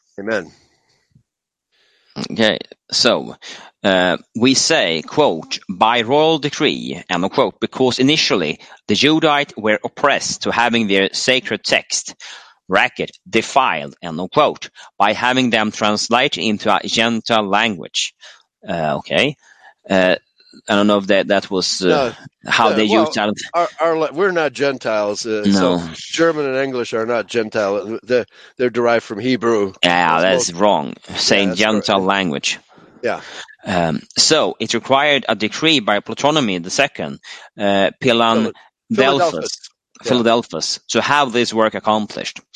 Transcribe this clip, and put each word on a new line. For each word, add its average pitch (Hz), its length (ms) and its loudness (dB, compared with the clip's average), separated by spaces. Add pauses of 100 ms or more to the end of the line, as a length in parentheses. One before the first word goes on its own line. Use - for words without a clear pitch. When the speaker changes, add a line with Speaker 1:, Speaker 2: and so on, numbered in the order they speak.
(180)
Speaker 1:
Amen. 101 340 -6 (1800)
Speaker 2:
Okay, 107 260 2 (320)
so, 78 460 0 (480)
uh, 92 320 2 (180)
we 127 200 2
say, 95 480 0
quote, 107 680 -2
"by 110 340 2
royal 151 380 2
decree," 82 680 -2
end 90 160 -2
of 98 60 -2
quote, 113 300 0
because 123 400 0
initially 127 580 2 (300)
the 107 60 2
Judite 147 600 2
were 107 280 0
oppressed - 580 -2
to 101 100 -2
having 117 360 2
their 98 240 2
sacred 127 520 -2
text, - 520 -4 (520)
bracket, 95 440 0 (160)
defiled, 92 720 0
end 82 180 -8
of 92 120 -6
quote, 135 380 0 (280)
by 147 140 4
having 127 380 2
them 107 200 2
translated 113 720 0
into 104 340 0
a - 120 -4
Gentile 113 600 0
language. 101 640 -2 (540)
Uh, 78 300 -2
okay. 107 380 -2 (520)
Uh, 92 280 2 (520)
I 110 80 2
don't 104 100 4
know 104 120 4
if 98 100 -6
that, 95 200 2
that 98 220 0
was, 92 320 -4
uh, 123 320 2 (300)
Speaker 1:
No. - 60 -10
Speaker 2:
how 113 200 2
Speaker 1:
Uh, - 60 0
Speaker 2:
they 110 120 2
Speaker 1:
well, - 140 4
Speaker 2:
used - 120 -2
that. 107 180 0 (220)
Speaker 1:
our, 170 140 0 (120)
our 165 160 0
la-, 151 160 -2
we're 185 200 0
not 156 220 -2
Gentiles, 113 720 -2
uh, 107 200 -2
Speaker 2:
No. 101 60 4 (260)
Speaker 1:
so 85 160 -8
German 156 520 -2
and 131 100 -2
English 127 380 -4
are 113 120 -2
not 117 200 -2
Gentile. 104 760 -2
They're, 113 240 -2 (300)
they're 127 140 0
derived 117 340 2
from 104 160 -10
Hebrew. 113 540 0 (100)
Speaker 2:
Yeah, 87 360 4
Speaker 1:
That's 87 260 2
Speaker 2:
that's 90 60 -6
Speaker 1:
most 85 80 -4
Speaker 2:
wrong. 85 340 2 (220)
Saying 101 240 2
Speaker 1:
Yeah, 95 140 0
that's 92 60 -2
Speaker 2:
Gentile 107 360 2
Speaker 1:
correct. 95 120 0
Speaker 2:
language. 95 500 -2 (440)
Speaker 1:
Yeah. 98 180 -4 (440)
Speaker 2:
Um, 85 380 -2 (140)
so 135 440 2
it 113 140 -4
required 135 540 2
a 113 80 2
decree 131 440 0
by 104 200 0
Ptolemy 120 580 0
the 87 120 -10
second, 80 500 -4 (380)
uh, 98 320 2 (120)
Pilan - 0 -
Speaker 1:
Phila-, 113 500 2 (400)
Speaker 2:
Delphus, - 0 -
Speaker 1:
Philadelphus. 131 640 0 (460)
Yeah. - 60 -6
Speaker 2:
Philadelphus, 117 680 0 (100)
to 113 120 0
have 139 300 0
this 117 200 0
work 110 220 2
accomplished. 107 640 -4 (160)